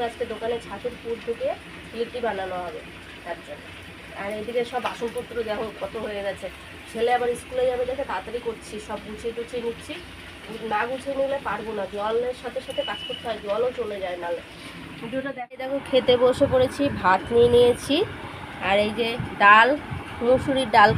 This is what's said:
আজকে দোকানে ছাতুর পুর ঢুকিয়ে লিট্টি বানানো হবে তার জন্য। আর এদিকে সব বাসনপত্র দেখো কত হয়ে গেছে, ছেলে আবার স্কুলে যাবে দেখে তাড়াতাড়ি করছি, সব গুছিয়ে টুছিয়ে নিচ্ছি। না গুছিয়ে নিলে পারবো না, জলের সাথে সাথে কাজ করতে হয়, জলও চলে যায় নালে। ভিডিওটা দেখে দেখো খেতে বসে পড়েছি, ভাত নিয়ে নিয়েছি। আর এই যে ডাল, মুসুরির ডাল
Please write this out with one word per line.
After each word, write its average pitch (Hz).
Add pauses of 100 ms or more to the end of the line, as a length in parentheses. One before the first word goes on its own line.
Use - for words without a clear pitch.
আজকে 233 (100)
দোকানে 226 (100)
ছাতুর 220
পুর 453 (100)
ঢুকিয়ে 523 (420)
লিট্টি 233
বানানো 190 (100)
হবে 156 (440)
তার 170
জন্য। 147 (580)
আর 202 (100)
এদিকে 226 (100)
সব 254
বাসনপত্র 233 (140)
দেখো 214 (160)
কত 196 (120)
হয়ে 208
গেছে, 190 (440)
ছেলে 233
আবার 240 (120)
স্কুলে 254
যাবে 247
দেখে 269
তাড়াতাড়ি 214
করছি, 226 (140)
সব 208
গুছিয়ে 214
টুছিয়ে 233
নিচ্ছি। 233 (800)
না 214
গুছিয়ে 269
নিলে 269 (100)
পারবো 214
না, 196 (120)
জলের 226
সাথে 254
সাথে 285
কাজ 220
করতে -
হয়, 214
জলও 220 (100)
চলে 208
যায় 180
নালে। 170 (580)
ভিডিওটা 262
দেখে 247
দেখো 269 (120)
খেতে 254 (100)
বসে 254
পড়েছি, 262 (180)
ভাত 185 (120)
নিয়ে 240
নিয়েছি। 240 (720)
আর 202
এই 214
যে 226 (340)
ডাল, 214 (560)
মুসুরির 262
ডাল 214